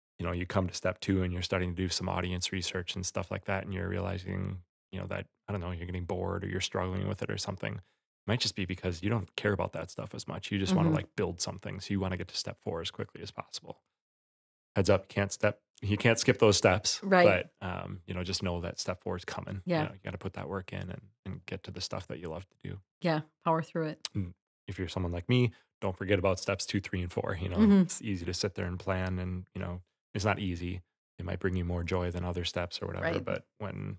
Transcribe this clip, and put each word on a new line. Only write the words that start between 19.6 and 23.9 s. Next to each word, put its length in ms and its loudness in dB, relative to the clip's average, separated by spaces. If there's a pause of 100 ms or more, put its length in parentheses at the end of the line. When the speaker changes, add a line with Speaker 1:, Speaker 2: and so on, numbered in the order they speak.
Speaker 2:
Yeah. 180 2
Speaker 1:
You 60 -2
know, 40 -14
you 100 -18
gotta 140 -6
put 160 -8
that 140 -8
work 240 -6
in 100 -6
and, 200 -8 (240)
and 200 -10
get 180 -8
to 80 -10
the 100 -8
stuff 260 -6
that 120 -8
you 100 -8
love 180 -8
to 80 -20 (140)
do. 100 -8 (220)
Speaker 2:
Yeah, 200 2 (220)
power 200 2
through 240 -4
it. 260 -8